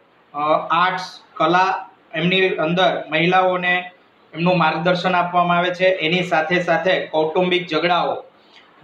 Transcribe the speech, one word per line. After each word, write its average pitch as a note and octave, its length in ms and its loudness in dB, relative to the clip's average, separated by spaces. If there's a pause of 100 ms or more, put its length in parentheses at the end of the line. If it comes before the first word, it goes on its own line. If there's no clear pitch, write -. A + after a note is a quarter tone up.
(340)
અ, D3 40 -10 (320)
આર્ટ્સ, F3+ 500 -2 (140)
કલા, F3+ 560 0 (260)
એમની F#3 340 0
અંદર F3 600 0
મહિલાઓને F3+ 840 0 (420)
એમનું E3+ 240 0
માર્ગદર્શન F3 580 0
આપવામાં F3 420 2
આવે F3+ 120 0
છે. F3+ 160 -2
એની F3+ 380 0
સાથે E3+ 380 0
સાથે E3+ 440 0
કૌટુંબિક F3 600 0
ઝઘડાઓ, D#3 560 -2 (600)